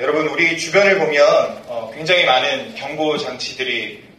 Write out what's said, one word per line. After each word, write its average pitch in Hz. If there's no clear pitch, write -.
여러분, 156
우리 165
주변을 190
보면, 147
어, 117
굉장히 170
많은 127
경보 151
장치들이 117